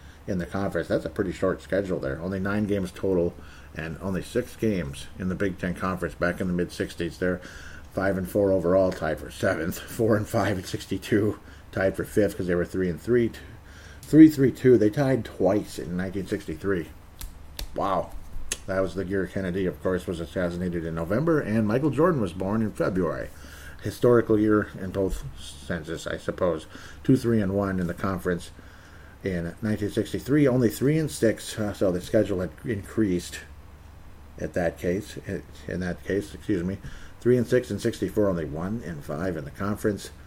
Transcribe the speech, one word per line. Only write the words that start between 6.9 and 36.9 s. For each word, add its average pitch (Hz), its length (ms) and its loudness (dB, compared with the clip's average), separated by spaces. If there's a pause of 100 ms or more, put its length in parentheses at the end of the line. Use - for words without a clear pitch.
there. 90 220 0 (520)
Five 95 240 0
and 90 120 -4
four 101 220 4
overall, 92 400 4
tied 78 280 -2
for - 120 -12
seventh. 90 480 -2
Four 110 380 2
and 104 100 0
five 107 300 2
at 92 80 -6
sixty-two, 101 720 0 (320)
tied 95 240 2
for - 80 -2
fifth 101 340 2
'cause 95 100 -4
they 87 80 4
were 87 100 2
three 92 240 0
and 80 120 -4
three. 117 280 4
T-, - 100 -14 (640)
three 156 280 12
three 135 220 4
two. 127 260 8
They 107 120 6
tied 131 360 2
twice - 540 0
in 80 180 -6
nineteen 92 300 -4
sixty-three. 90 600 -2 (880)
Wow. 95 360 -2 (560)
That 95 140 0
was 87 140 -2
the 95 100 -2
year 92 200 0
Kennedy, 95 400 -2
of 82 160 -2
course, 92 240 0
was 87 140 -4
assassinated 87 640 -2
in 82 100 -4
November, 120 440 2
and 107 280 2
Michael 127 220 2
Jordan 147 320 2
was 87 120 -2
born 95 280 0
in 107 100 -2
February. 80 580 0 (520)
Historical 113 580 6
year 107 280 6 (120)
in 92 120 -8
both 95 320 0 (160)
senses, 82 680 -8
I 82 120 -4
suppose. 85 500 -2 (360)
Two, 135 140 6
three, 117 240 2
and 95 120 0
one 98 260 2
in 90 80 0
the 85 60 -2
conference 90 580 -2 (720)
in 85 380 -4
nineteen 107 280 0
sixty-three, 120 580 2
only 123 220 6
three 139 280 2
and 156 120 0
six, - 500 0
uh, 104 140 -2
so 98 180 2
the 87 100 0
schedule 101 380 2
had 90 120 -2 (120)
increased 101 760 -2 (1000)
at 85 140 -6
that 85 260 0
case, 90 380 -2 (500)
in 92 120 -4
that 90 240 -4
case, 101 300 -2
excuse 92 300 -2
me. 95 140 -2 (420)